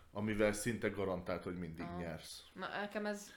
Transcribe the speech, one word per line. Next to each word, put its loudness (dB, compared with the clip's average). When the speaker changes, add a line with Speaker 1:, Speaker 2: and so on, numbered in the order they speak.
Speaker 1:
amivel 6
szinte 2
garantált, 0
hogy -2
mindig -4
Speaker 2:
Aha. -4
Speaker 1:
nyersz. -6
Speaker 2:
Na, -4
nekem -2
ez, -4